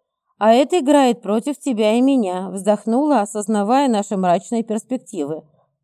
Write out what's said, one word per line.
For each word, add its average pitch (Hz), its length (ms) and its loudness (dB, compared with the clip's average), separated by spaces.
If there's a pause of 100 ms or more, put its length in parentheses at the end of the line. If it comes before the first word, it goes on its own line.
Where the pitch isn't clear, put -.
(380)
а 220 160 4
это 302 240 2
играет 277 440 2
против 233 360 -4
тебя 214 360 0
и 240 60 2
меня», 196 500 0
вздохнула, 214 680 0
осознавая 214 680 0
наши 208 280 -2
мрачные 185 460 0
перспективы. 214 800 -8 (420)